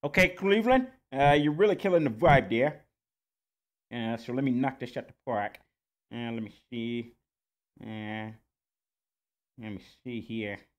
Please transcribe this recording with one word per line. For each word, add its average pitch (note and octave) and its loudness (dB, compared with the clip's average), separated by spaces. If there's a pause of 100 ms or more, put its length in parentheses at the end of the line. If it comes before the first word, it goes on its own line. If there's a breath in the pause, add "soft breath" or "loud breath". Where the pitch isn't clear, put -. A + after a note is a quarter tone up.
Okay, F3+ 4
Cleveland, A3 2 (260)
uh, C#3 6
you're D3 4
really F#3+ 2
killing F3+ 2
the C#3 0
vibe C3 4
there. B2+ 0 (1080)
Uh, A#2 -6
so A#2 -10
let C3 -2
me C3+ 0
knock C3 -2
this - -10
out B2 -10
the - -20 (120)
park. G#2+ -4 (560)
Uh, A#2 -8
let A2+ -6
me G#2 -10 (180)
see. A#2 -8 (680)
Uh, A2 -10 (1300)
let A2 -10
me G2 -10 (240)
see B2 -8
here. G#2 -8 (200)